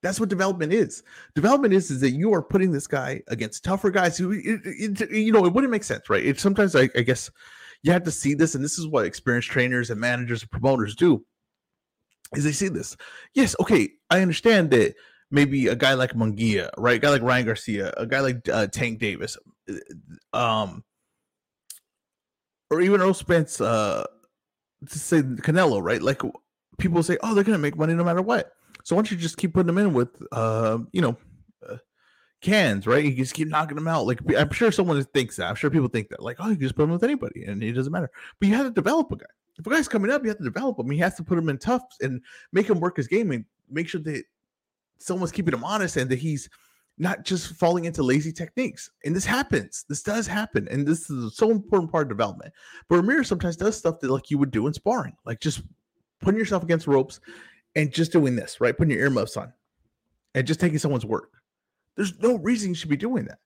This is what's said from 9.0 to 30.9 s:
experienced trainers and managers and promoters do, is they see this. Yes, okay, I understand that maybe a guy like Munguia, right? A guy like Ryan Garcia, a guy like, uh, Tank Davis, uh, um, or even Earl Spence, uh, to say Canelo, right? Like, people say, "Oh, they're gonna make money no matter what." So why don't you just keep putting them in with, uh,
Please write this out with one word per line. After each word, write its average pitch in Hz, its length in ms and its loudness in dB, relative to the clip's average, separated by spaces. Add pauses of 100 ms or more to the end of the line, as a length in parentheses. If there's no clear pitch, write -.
experienced 120 460 -2
trainers 123 400 0
and 107 100 -6
managers 120 420 -2
and - 80 -16
promoters 117 440 0
do, 160 300 4 (1080)
is 143 100 -2
they 151 80 0
see 196 160 -2
this. - 280 -8 (380)
Yes, 269 260 2
okay, 185 300 4 (180)
I 185 140 4
understand 185 480 4
that 117 240 4 (360)
maybe 139 380 4
a 113 80 0
guy 135 180 4
like 127 200 -2
Munguia, 107 640 0
right? 120 180 4
A - 40 0
guy 147 100 4
like 135 120 4
Ryan 123 240 2
Garcia, 104 500 -4
a 117 100 -4
guy 135 140 -2
like, 127 280 -2
uh, 104 200 0
Tank 113 320 -4
Davis, 107 360 -6 (320)
uh, - 680 -12
um, 110 480 -2 (1900)
or 160 100 0
even 196 200 4
Earl 185 140 4
Spence, - 460 0
uh, 107 440 0 (840)
to - 100 -10
say 160 220 2
Canelo, 135 640 2
right? 101 180 0
Like, 127 220 -2 (560)
people 170 240 2
say, 170 200 0
"Oh, 220 120 -2
they're 202 100 4
gonna 208 140 2
make 147 180 -2
money 156 160 0
no 170 100 2
matter 175 200 0
what." 226 300 -2 (300)
So - 140 0
why 208 60 4
don't 220 80 -2
you 196 80 -4
just 165 180 -4
keep 175 160 -2
putting 180 140 4
them 170 100 2
in 202 160 4
with, 123 160 2 (240)
uh, 113 460 0 (140)